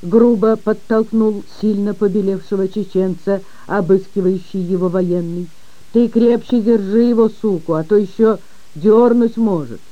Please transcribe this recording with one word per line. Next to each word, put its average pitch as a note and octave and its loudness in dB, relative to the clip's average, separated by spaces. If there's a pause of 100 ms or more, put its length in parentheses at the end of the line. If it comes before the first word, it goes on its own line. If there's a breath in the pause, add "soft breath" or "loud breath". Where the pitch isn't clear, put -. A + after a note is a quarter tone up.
Грубо A3 4
подтолкнул A3 0 (140)
сильно G3+ 0
побелевшего G3 -2
чеченца, F#3+ -4 (220 loud breath)
обыскивающий F#3+ 0
его F3+ -2
военный. F3 -2 (420 soft breath)
«Ты A#3 4
крепче A#3 2
держи G#3+ 2
его, A3+ 4
суку, F#3 -2
а D#3 -2
то D#3+ 2
еще G#3+ 2 (360 soft breath)
дернуть A3+ 4
может» E3+ -2 (100)